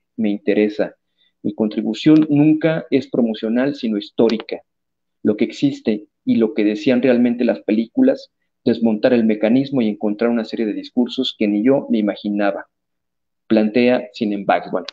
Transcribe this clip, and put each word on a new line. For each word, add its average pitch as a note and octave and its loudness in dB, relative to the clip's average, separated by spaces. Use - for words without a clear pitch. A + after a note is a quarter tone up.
me A2 -2
interesa. G#2 0
Mi - -4
contribución A2 2
nunca D#3 2
es C3 0
promocional, A#2+ -2
sino A2 -4
histórica. A2 -2
Lo G#2+ 2
que A#2+ 0
existe C3+ -4
y B2+ 2
lo A2 2
que G#2+ 0
decían A2+ 0
realmente A#2+ 2
las A2+ 0
películas, A#2 0
desmontar A#2 0
el A2+ 2
mecanismo A#2+ 0
y A2 2
encontrar G#2+ -2
una A#2 -2
serie A2+ -6
de G#2 -4
discursos A#2+ -4
que A2 0
ni G#2 0
yo C3+ 2
me A#2 0
imaginaba", G2+ -4
plantea, A#2 2
sin G#2 -4
embargo, F2+ -2
bueno, F#2 -6